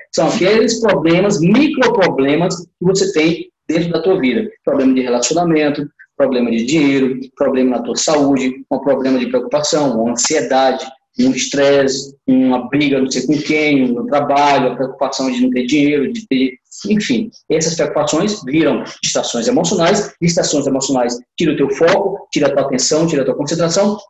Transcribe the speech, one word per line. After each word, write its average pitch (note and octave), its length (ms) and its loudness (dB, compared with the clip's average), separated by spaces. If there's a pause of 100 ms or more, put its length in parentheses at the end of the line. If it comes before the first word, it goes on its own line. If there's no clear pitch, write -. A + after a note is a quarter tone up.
(120)
São E3+ 160 2
aqueles A3 520 2
problemas, F3 600 2
microproblemas F3+ 1160 2
que - 280 -10
você F#3+ 280 0
tem D#3+ 360 0 (200)
dentro E3 240 -2
da D#3+ 100 -2
tua F#3 160 2
vida. A#2 320 0 (140)
Problema C3+ 280 2
de B2+ 100 0
relacionamento, D3 840 0 (280)
problema B2 340 0
de A2+ 140 -2
dinheiro, C3+ 560 0 (160)
problema B2+ 400 0
na A#2 60 -6
tua A#2+ 140 -6
saúde, C#3 560 0 (180)
um C3 80 -2
problema C3 400 0
de A#2+ 80 -2
preocupação, B2+ 760 0
uma A#2+ 120 0
ansiedade, C3 720 0 (340)
um B2+ 120 4
estresse, C#3 840 0 (120)
uma B2+ 420 2
briga C#3 320 0
não B2+ 100 0
sei C3 160 -4
com D3+ 100 2
quem, D3 560 0
no A#2 140 -4
trabalho, C#3 680 2
a B2 40 -10
preocupação C3 540 -4
de B2 120 -2
não B2+ 80 2
ter B2 160 -2
dinheiro, C#3+ 460 2
de A2+ 140 -10
ter, C3 260 0 (360)
enfim, G#3+ 420 0 (200)
essas E3 240 0
preocupações D#3 720 -2
viram C#3 400 0 (180)
distrações A#2+ 460 -4
emocionais, F3 760 0
distrações E3 440 0
emocionais B2+ 520 -2 (180)
tira D#3 160 0
o - 40 -2
teu C3+ 140 0
foco, F#3+ 600 0
tira D3 160 0
a C3+ 40 0
tua C#3 120 0
atenção, D3+ 440 0
tira D3 160 0
a - 20 -4
tua B2+ 120 -2
concentração, E3+ 600 -2 (120)